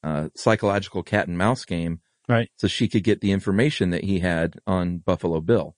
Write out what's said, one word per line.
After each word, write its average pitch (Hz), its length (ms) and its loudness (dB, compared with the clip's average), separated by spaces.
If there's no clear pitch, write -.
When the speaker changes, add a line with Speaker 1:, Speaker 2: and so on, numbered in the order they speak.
Speaker 1:
uh, 78 320 -2
psychological 101 680 0
cat 104 240 0
and 87 100 -6
mouse 110 280 0
game. 85 360 -4
Speaker 2:
Right. 117 300 2
Speaker 1:
So 104 100 0
she 113 200 0
could 104 160 0
get 104 180 2
the 98 100 2
information 98 600 0
that 87 120 -2
he 95 160 0
had 85 360 0
on 90 340 0
Buffalo 85 400 0
Bill. 82 380 0